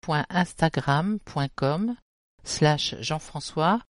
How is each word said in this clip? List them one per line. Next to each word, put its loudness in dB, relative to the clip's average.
point -2
instagram 0
point -4
com 0
slash 2
Jean -4
François 0